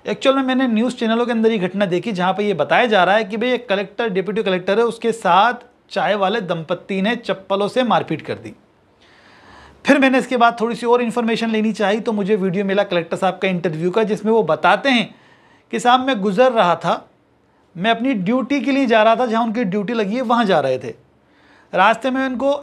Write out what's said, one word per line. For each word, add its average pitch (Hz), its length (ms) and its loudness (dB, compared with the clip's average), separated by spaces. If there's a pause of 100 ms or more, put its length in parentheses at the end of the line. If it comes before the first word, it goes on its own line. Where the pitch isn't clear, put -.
एक्चुअल 269 300 0
में 269 60 0
मैंने 262 240 0
न्यूज़ 240 300 0
चैनलों 226 300 0
के 240 60 -4
अंदर 226 180 2
ये 226 80 0
घटना 190 280 -2
देखी 175 260 -2
जहाँ 180 200 0
पे 208 140 -2
ये 202 80 0
बताया 170 320 2
जा 202 180 4
रहा 185 100 4
है 220 100 2
कि 202 120 -8
भाई 240 140 -2
एक 247 180 -4
कलेक्टर, 202 400 -4
डिप्टी 190 340 -2
कलेक्टर 185 360 0
है, 233 60 2
उसके 226 280 -2
साथ 208 420 4 (360)
चाय 185 240 0
वाले 202 260 0
दंपत्ति 175 640 -6
ने 233 140 0
चप्पलों 202 520 -4
से 254 140 0
मारपीट 165 400 0
कर 113 120 -8
दी। 107 200 -14 (1300)
फिर 285 120 6
मैंने 262 200 4
इसके 254 180 -2
बाद 233 240 4
थोड़ी 226 160 -2
सी 240 100 -6
और 240 160 4
इन्फॉर्मेशन 226 480 -2
लेनी 220 220 0
चाही 208 280 0
तो 233 120 -4
मुझे 202 240 0
वीडियो 190 280 -2
मिला 196 180 0
कलेक्टर 180 340 -2
साहब 185 220 -2
का 190 100 -2
इंटरव्यू 175 420 -2
का, 220 120 0
जिसमें 208 300 -2
वो 220 100 4
बताते 180 460 2
हैं 240 260 0 (580)
कि 226 80 -4
साहब 254 260 2
मैं 240 140 -2
गुजर 214 320 2
रहा 180 240 2
था, 180 340 -4 (680)
मैं 196 140 0
अपनी 233 240 0
ड्यूटी 247 460 -2
के 254 120 -2
लिए 269 140 0
जा 220 160 4
रहा 220 140 4
था, 247 100 0
जहाँ 226 180 -2
उनकी 226 200 -2
ड्यूटी 202 280 -4
लगी 214 240 -2
है 262 60 -2
वहाँ 233 220 0
जा 180 160 2
रहे 131 180 0
थे। 127 160 -10 (800)
रास्ते 226 380 2
में 269 160 -2
उनको 277 360 -2